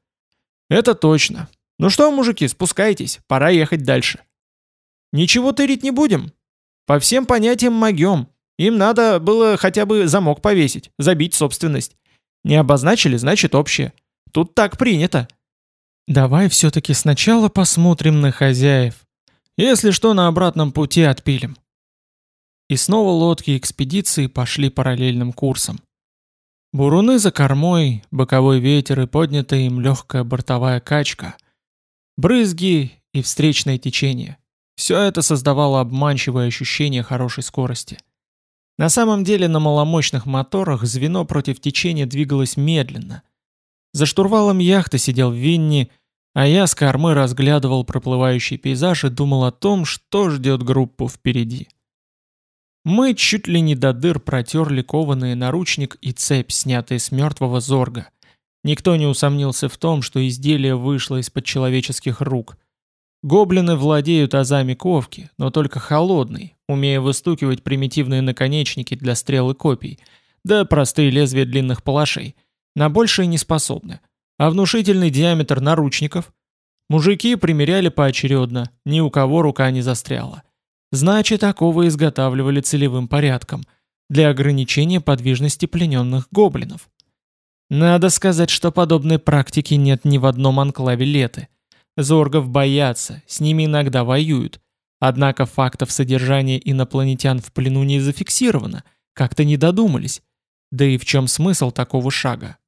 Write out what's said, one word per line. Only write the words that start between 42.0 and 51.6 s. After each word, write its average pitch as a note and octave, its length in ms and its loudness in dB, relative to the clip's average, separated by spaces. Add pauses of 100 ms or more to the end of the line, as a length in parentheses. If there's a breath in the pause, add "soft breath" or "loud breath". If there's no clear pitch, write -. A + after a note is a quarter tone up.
двигалось C3+ 520 -2
медленно. C#3+ 640 -4 (720)
За D3 120 0
штурвалом G3 540 2
яхты F3+ 380 2
сидел B2 340 0
Винни, D3+ 600 0 (420 soft breath)
а C#3 140 2
я F#3 180 4
с D#3 80 0
кормы D3 400 0
разглядывал C3+ 720 0
проплывающий B2+ 720 -2
пейзаж C#3+ 460 -2
и C#3 60 0
думал C3+ 340 0
о B2 80 0
том, G3 340 -2
что - 440 -2
ждет C3+ 340 -2
группу B2+ 460 -2
впереди. A#2+ 580 -4 (1160)